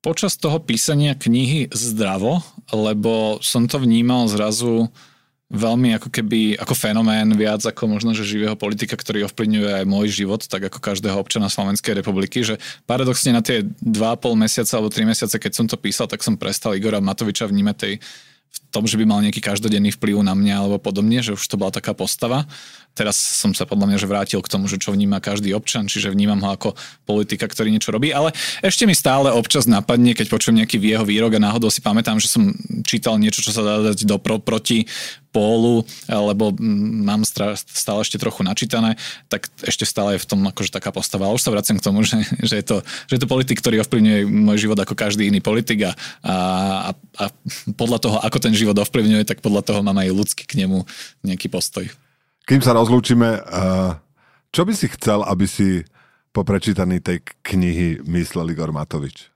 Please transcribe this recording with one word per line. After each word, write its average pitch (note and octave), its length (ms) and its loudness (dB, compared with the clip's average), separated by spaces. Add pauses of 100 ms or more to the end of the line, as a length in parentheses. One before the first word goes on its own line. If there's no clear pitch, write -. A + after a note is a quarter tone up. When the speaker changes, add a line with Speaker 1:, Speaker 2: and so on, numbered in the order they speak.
Speaker 1:
Počas E3 320 -2
toho D#3 240 0
písania D3 560 0
knihy C3 560 0
zdravo, A2 720 -2 (320)
lebo G#2+ 640 0
som A#2 320 0
to D3 80 -2
vnímal A#2+ 480 2
zrazu A2+ 640 0 (640)
veľmi A2+ 480 2
ako - 100 -10
keby, A2 480 0
ako A2+ 160 -6
fenomén, A2 640 2
viac G#2+ 260 2
ako A2+ 240 -4
možno, A2 300 0
že G#2+ 100 -4
živého G#2 300 -2
politika, G#2 400 -4
ktorý G#2 320 -4
ovplyvňuje G#2 560 0
aj - 20 -2
môj G2+ 240 2
život, G2+ 380 -2
tak G2 240 -6
ako - 80 -16
každého G2 400 -4
občana G2 320 -2
Slovenskej G2+ 480 -2
republiky, G2 420 -2
že A2 160 -2 (300)
paradoxne B2+ 480 2
na A2+ 80 2
tie A2 240 0 (160)
dva A2+ 320 2
a - 40 -16
pol A#2+ 200 0
mesiaca A2 400 0
alebo G#2+ 100 0
tri A2 140 -2
mesiace, A2+ 320 0
keď G#2 180 -4
som A2+ 140 0
to A2+ 80 -2
písal, G#2 320 -4
tak - 160 -8
som A2 160 0
prestal G#2 340 -4
Igora G2+ 300 0
Matoviča G2+ 480 -2
vnímať G2+ 240 2
tej, G2+ 180 -4 (580)
v - 60 -16 (140)
tom, A2 160 -2
že G#2 80 -2
by A2 120 2
mal G#2 160 4
nejaký G#2 200 -2
každodenný G#2 520 0
vplyv G#2 280 0
na F#2+ 120 2
mňa G2+ 200 2
alebo G2+ 240 -2
podobne, G#2 400 0
že A2 160 -4
už - 80 -8
to - 160 -6
bola G2 120 -2
taká - 200 -6
postava. B2+ 560 -2 (440)
Teraz G#2 240 -2
som - 400 0
sa - 80 -4
podľa G2+ 240 0
mňa, G2+ 160 2
že - 80 -4
vrátil G2+ 320 -2
k - 80 -8
tomu, G2 160 -2
že G2 80 -4
čo F#2+ 160 -4
vníma G2 320 0
každý G2+ 320 -2
občan, G#2+ 320 -4
čiže G2+ 240 -4
vnímam G2+ 320 2
ho G2 80 -2
ako G2 240 -4 (320)
politika, G#2 400 -2
ktorý A2 240 -2
niečo G#2+ 240 0
robí, C#3+ 160 0
ale D3+ 240 0 (240)
ešte G3 240 0
mi G#3 80 6
stále C#3 400 4
občas A#2 320 2
napadne, A#2+ 480 6
keď A2 160 0
počujem A2+ 320 2
nejaký A2+ 160 2
jeho G#2+ 320 2
výrok A2 320 2
a - 0 -
náhodou G#2+ 320 2
si - 80 -2
pamätám, A2 400 2
že - 80 0
som G#2 240 4 (320)
čítal A2+ 320 0
niečo, G#2+ 240 2
čo G#2+ 160 -2
sa A2 80 0
dá G#2 160 0
dať G#2+ 240 0
do G2+ 160 2
pro-, A2 240 -2
proti A2 480 0 (400)
pólu, A2+ 560 4 (240)
lebo, G#2 400 2
mm, G#2 560 0
mám G#2+ 160 2
stra-, G#2 320 -4
stále - 480 -4
ešte - 160 -4
trochu - 240 -4
načítané, A2 560 0 (320)
tak - 160 -4 (160)
ešte - 240 -2
stále G2+ 320 -2
je - 80 -6
v - 0 -
tom G2 240 0
akože - 240 -6
taká G2 160 -6
postava. G2 400 -4
Ale B2 80 0
už - 80 -2
sa A2 80 0
vraciam G#2 240 0
k - 80 -6
tomu, G#2 160 2
<laughs> G2+ 40 2
že, A2 120 0 (240)
že A2 160 0
je - 80 -6
to, G#2 100 0 (300)
že C3+ 80 0
je A#2 80 2
to B2 80 -2
politik, C3 320 0
ktorý A2 240 2
ovplyvňuje G#2+ 400 4
môj G#2 400 4
život G#2+ 80 2
ako G2 240 -2
každý G#2 320 0
iný G2 80 4
politik G#2+ 480 0
a, F2 40 -2 (360)
a, F#2+ 80 0 (560)
a, - 0 - (320)
a - 20 -2 (460)
podľa A#2 320 0
toho, A2 160 2
ako A2 240 -2
ten A2+ 80 2
život G#2 240 2
ovplyvňuje, G#2+ 480 4
tak - 160 -4
podľa G2+ 240 0
toho G#2 160 0
mám G2+ 160 0
aj F#2+ 160 0
ľudský G2+ 320 -2
k F#2+ 240 -2
nemu F#2+ 160 0 (400)
nejaký F#2 240 -4
postoj. F#2 400 -6 (580)
Speaker 2:
Kým C3+ 160 6
sa B2 120 6
rozlúčime, A#2 640 4
eh, F#2 540 0 (600)
čo F3 160 2
by A3 80 0
si - 220 -2
chcel, G#2 260 2
aby F#2+ 240 2
si F#2 380 0 (500)
po G2+ 80 0
prečítaní F#2 600 0
tej F2+ 200 -2 (200)
knihy F2 640 0
myslel E2+ 440 -2
Igor D#2 240 -4
Matovič? D2 600 -8